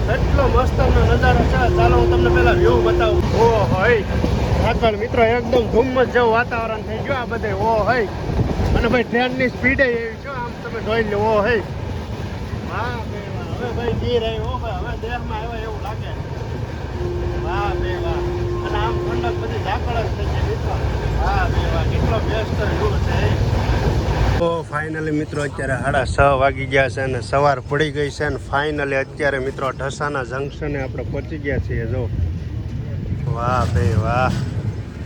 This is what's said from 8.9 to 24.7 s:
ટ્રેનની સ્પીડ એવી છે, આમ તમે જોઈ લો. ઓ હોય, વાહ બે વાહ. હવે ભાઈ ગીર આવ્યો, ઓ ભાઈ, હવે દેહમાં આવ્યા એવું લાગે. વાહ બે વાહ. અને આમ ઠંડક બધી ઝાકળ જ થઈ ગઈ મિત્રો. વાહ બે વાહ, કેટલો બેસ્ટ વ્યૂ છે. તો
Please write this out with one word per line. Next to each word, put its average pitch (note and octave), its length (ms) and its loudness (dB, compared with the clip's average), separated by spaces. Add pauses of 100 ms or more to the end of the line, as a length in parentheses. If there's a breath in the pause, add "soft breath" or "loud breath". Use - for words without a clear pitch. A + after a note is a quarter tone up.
ટ્રેનની B3+ 440 0
સ્પીડ C4 320 0
એવી A#3 420 0
છે, C4+ 60 -10
આમ B3+ 240 -8 (100)
તમે A3+ 240 -8
જોઈ A3+ 240 0
લો. G3+ 80 0
ઓ G#3+ 140 2 (140)
હોય, A3+ 160 2 (1080)
વાહ A#3 300 -4 (100)
બે G#3 80 -6 (180)
વાહ. A#3 180 -6
હવે A#3+ 220 -6
ભાઈ A3+ 260 -2
ગીર A#3+ 220 0
આવ્યો, A3 300 -2
ઓ - 40 -4
ભાઈ, A3 240 -4
હવે B3 100 -6 (100)
દેહમાં A#3 380 -6
આવ્યા A3 260 -6
એવું A3 200 -8
લાગે. - 260 -6 (1300)
વાહ F#3+ 260 -2 (120)
બે F3 100 -2 (120)
વાહ. F3 160 0 (460)
અને - 180 -2
આમ - 140 0
ઠંડક - 420 0
બધી - 260 -2
ઝાકળ A#3 360 0
જ G3+ 140 -2
થઈ F#3+ 160 -2
ગઈ - 160 0
મિત્રો. - 260 -2 (500)
વાહ - 280 2
બે - 100 2 (120)
વાહ, - 160 2
કેટલો - 280 2 (100)
બેસ્ટ A3 300 -2 (140)
વ્યૂ G#3 340 2
છે. - 120 2 (1200)
તો E3+ 100 4 (220)